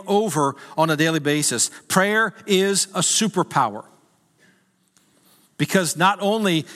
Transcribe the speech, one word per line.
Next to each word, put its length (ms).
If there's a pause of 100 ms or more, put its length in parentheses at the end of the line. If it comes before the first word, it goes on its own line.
over 500 (200)
on 140
a 60
daily 240
basis. 500 (180)
Prayer 460 (120)
is 400
a 140
superpower. 840 (1700)
Because 400
not 240
only 420 (140)